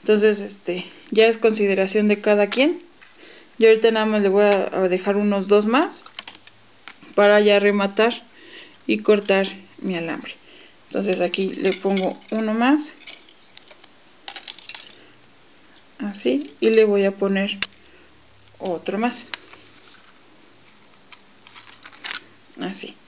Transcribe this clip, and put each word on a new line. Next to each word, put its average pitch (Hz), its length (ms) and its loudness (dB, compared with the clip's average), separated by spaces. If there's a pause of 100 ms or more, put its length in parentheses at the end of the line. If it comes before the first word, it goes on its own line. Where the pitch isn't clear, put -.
Entonces, 214 400 2
este, 180 440 -10 (260)
ya 220 160 4
es 226 120 2
consideración 208 680 0
de 208 120 0
cada 208 280 2
quien. 277 320 0 (760)
Yo 220 100 6
ahorita 220 220 6
nada 220 160 0
más 214 160 0
le 202 60 2
voy 202 160 4
a, 202 280 2
a 185 160 0
dejar 190 280 0
unos 202 320 -2
dos 208 180 4
más 269 380 0 (1080)
para 208 260 6
ya 208 180 4
rematar 202 640 0 (640)
y 214 120 0
cortar 202 480 2 (340)
mi 185 160 -6
alambre. - 380 -10 (540)
Entonces 196 320 -4
aquí 180 320 -2
le 190 220 -2
pongo 190 440 -4 (120)
uno 220 240 -4
más, 254 260 2 (3250)
así, 240 600 -6
y 220 100 2
le 220 140 6
voy 202 200 2
a 196 60 2
poner 196 480 -2 (1000)
otro 180 380 -6
más, 240 300 -4 (3250)
así. - 380 -10 (120)